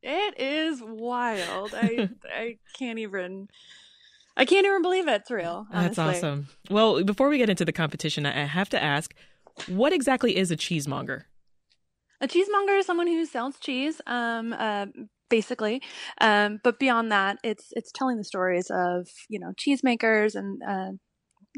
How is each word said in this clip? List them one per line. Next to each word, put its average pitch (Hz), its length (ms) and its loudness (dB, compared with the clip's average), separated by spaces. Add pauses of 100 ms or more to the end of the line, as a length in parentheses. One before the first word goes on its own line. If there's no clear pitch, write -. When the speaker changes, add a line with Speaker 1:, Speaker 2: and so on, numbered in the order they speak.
Speaker 1:
It 359 380 -4
is 294 420 -2
wild. 220 920 -4
I, 226 320 2 (140)
Speaker 2:
<laughs> - 120 -12
Speaker 1:
I 226 220 -6 (240)
can't 233 200 -6
even, 190 500 -8 (880)
I 269 80 6
can't 381 200 6
even 392 160 4
believe 359 280 2
it. - 20 4 (120)
It's - 60 -20
real, 190 440 -6
Speaker 2:
That's 175 260 0
Speaker 1:
honestly. 160 200 0 (100)
Speaker 2:
awesome. 143 180 -6 (220)
Well, 208 340 4
before 208 240 2
we 294 100 4
get 240 120 4
into 175 160 2
the 160 80 -2
competition, 156 520 -2
I, 143 180 -2
I - 20 -2
have 170 240 -2
to - 120 0
ask, 147 320 0 (540)
what 214 240 2
exactly 262 460 2
is 185 140 2
a 160 40 0
cheesemonger? 135 720 -4 (960)
Speaker 1:
A 285 80 -2
cheesemonger 403 460 4
is 392 100 4
someone 349 220 0
who 330 180 2
sells 269 340 -6
cheese, 277 480 -4
um, 233 460 -4
uh, 208 320 -2 (440)
basically. 226 520 0 (400)
Um, 208 420 4
but 233 160 2
beyond 226 320 2
that, 196 320 2
it's, 220 280 -4
it's - 200 -8
telling 254 240 -2
the 214 80 -6
stories 185 500 -2
of, 180 360 -2 (180)
you 220 100 -8
know, 180 200 -10
cheesemakers 226 800 2
and, 196 300 -8
uh, 190 260 -4 (680)